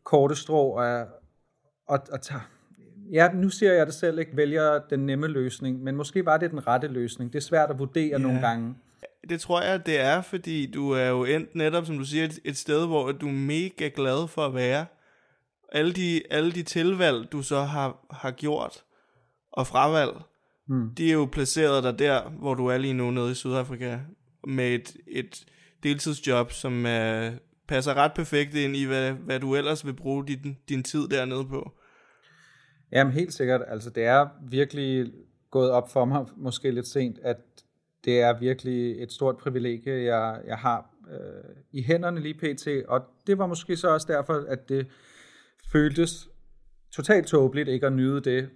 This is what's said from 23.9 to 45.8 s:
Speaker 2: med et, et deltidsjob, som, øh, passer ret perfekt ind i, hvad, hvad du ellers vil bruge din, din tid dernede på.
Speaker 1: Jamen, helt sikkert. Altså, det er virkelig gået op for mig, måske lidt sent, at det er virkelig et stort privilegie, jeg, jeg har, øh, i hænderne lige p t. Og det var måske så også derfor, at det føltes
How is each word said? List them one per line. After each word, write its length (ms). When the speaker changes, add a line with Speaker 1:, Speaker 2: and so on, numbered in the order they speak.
Speaker 2:
med 280
et, 220
et 380
deltidsjob, 720
som, 340
øh, 460
passer 260
ret 220
perfekt 380
ind 220
i, 80
hvad, 280
hvad 280
du 160
ellers 300
vil 60
bruge 340
din, 300
din 140
tid 260
dernede 360
på. 280
Speaker 1:
Jamen, 200
helt 200
sikkert. 360
Altså, 220
det 140
er 220
virkelig 640
gået 200
op 220
for 120
mig, 220
måske 340
lidt 160
sent, 360
at 140
det 160
er 180
virkelig 640
et 100
stort 240
privilegie, 680
jeg, 320
jeg 120
har, 320
øh, 440
i 100
hænderne 380
lige 140
p 240
t. 80
Og 120
det 120
var 80
måske 300
så 120
også 240
derfor, 360
at 200
det 180
føltes 560